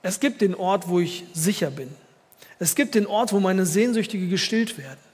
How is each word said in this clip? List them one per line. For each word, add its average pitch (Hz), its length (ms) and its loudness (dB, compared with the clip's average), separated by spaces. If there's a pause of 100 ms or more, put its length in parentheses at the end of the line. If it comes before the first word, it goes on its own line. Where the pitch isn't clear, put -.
Es 185 160 -4
gibt 277 220 0
den 185 160 2
Ort, 185 320 0
wo 180 100 2
ich - 340 -2
sicher 165 380 0
bin. 135 240 -12 (640)
Es 175 160 -2
gibt 277 220 0
den 208 100 4
Ort, 208 260 0
wo 202 60 4
meine 190 260 4
Sehnsüchtige 202 640 0
gestillt 220 480 0
werden. 135 220 -16 (160)